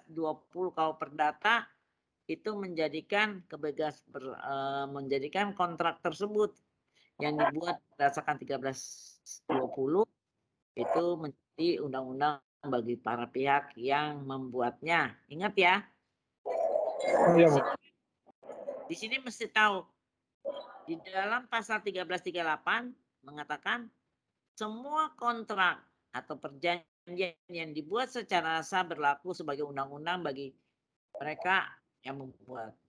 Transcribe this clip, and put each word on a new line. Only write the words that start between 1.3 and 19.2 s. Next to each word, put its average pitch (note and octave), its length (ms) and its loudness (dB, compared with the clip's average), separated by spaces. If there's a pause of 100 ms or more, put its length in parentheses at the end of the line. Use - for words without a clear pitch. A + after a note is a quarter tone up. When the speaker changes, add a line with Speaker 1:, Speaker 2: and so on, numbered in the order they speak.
Speaker 1:
itu G#3+ 240 -6
menjadikan F#3 960 -2
kebegas-, D3 560 -4
ber-, C3+ 320 -12
eh, C#3 480 -4
menjadikan C#3 640 -2
kontrak E3+ 480 0
tersebut G#3 560 0 (640)
yang D3 160 0
dibuat D#3 560 0
berdasarkan C#3+ 480 0
tiga C3+ 160 -4
belas C3 240 -4 (720)
dua C3 160 2
puluh D#3 400 2 (720)
itu E3+ 400 2
menjadi D#3+ 640 -2
undang-undang C3+ 560 0 (240)
bagi A#2+ 320 0
para A#2 320 -2
pihak C#3 480 2
yang C#3+ 480 0
membuatnya. C3 880 0 (160)
Ingat F#3 320 -4
ya. F3+ 160 8 (1500)
Speaker 2:
Oh, E3+ 80 8
iya, E3+ 160 12
Bu. C#3+ 80 8
Speaker 1:
Di - 0 -
sini, - 80 0 (1200)
di E3 80 -6
sini A3 240 -6
mesti A#3 320 -8